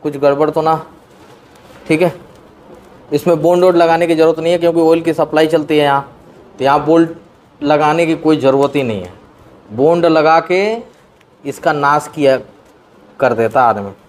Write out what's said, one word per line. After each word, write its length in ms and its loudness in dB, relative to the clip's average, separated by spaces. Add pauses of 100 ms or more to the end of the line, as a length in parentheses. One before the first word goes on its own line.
कुछ 140 -6
गड़बड़ 320 2
तो 120 -2
ना, 140 0 (1120)
ठीक 140 0
है। 120 0 (1000)
इसमें 300 0
बोल्ट 220 2
वोल्ट 140 4
लगाने 300 2
की 80 0
ज़रूरत 240 2
नहीं 140 -2
है, 60 -2
क्योंकि 200 0
ऑयल 220 2
की 120 -2
supply 340 0
चलती 300 0
है 60 2
यहाँ, 180 0 (580)
तो 60 -4
यहाँ 200 2
बोल्ट 300 2 (460)
लगाने 440 0
की 120 -2
कोई 220 0
ज़रूरत 360 0
ही 80 -2
नहीं 180 -6
है। 120 -16 (600)
Bond 340 0
लगा 340 2
के 200 -2 (840)
इसका 300 -4
नाश 420 0
किया 220 2 (840)
कर 140 0
देता 300 0
आदमी। 280 -2 (180)